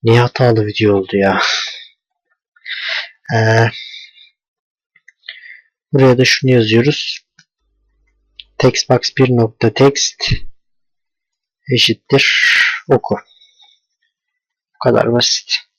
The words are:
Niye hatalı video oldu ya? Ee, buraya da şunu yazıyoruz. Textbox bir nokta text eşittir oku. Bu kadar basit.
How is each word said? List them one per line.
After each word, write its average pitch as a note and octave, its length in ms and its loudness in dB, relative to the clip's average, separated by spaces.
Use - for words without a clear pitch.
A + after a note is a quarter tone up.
Niye A#2 180 4
hatalı A#2+ 460 0
video G#2 280 0
oldu G2 220 -2
ya? G2 240 2
Ee, A2+ 360 2
buraya C3 260 4
da B2+ 60 4
şunu - 260 0
yazıyoruz. A#2+ 760 0
Textbox - 600 -2
bir B2+ 180 2
nokta A2+ 380 0
text - 580 0
eşittir - 800 0
oku. C#3+ 280 0
Bu - 40 -20
kadar A#2 340 0
basit. - 420 -2